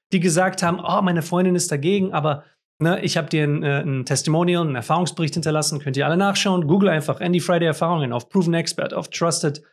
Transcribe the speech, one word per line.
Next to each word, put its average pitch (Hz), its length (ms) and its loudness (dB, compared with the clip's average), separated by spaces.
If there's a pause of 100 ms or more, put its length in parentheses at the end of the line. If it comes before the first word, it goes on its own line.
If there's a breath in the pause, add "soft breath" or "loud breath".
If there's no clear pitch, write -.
(120)
die 190 80 2
gesagt 180 420 2
haben, 175 160 0
oh, 190 240 -2
meine 175 200 2
Freundin 180 340 2
ist 175 160 -2
dagegen, 185 400 0
aber, 151 320 -2 (360 loud breath)
ne, 165 220 0
ich 170 140 -2
hab 151 120 -2
dir 156 140 0
ein, 147 220 0
äh, 143 160 0
ein 135 240 -4
Testimonial, 170 600 0
einen 143 120 -2
Erfahrungsbericht 160 580 -2
hinterlassen, 156 460 -2
könnt 139 160 -4
ihr 139 100 2
alle 160 100 2
nachschauen. 190 520 2
Google 196 220 4
einfach 151 300 -2
Andy 175 200 2
Friday 170 260 2
Erfahrungen 156 460 0
auf 120 160 -6
Proven 170 260 2
Expert, - 400 -4
auf - 160 -6
Trusted 160 520 -2 (100)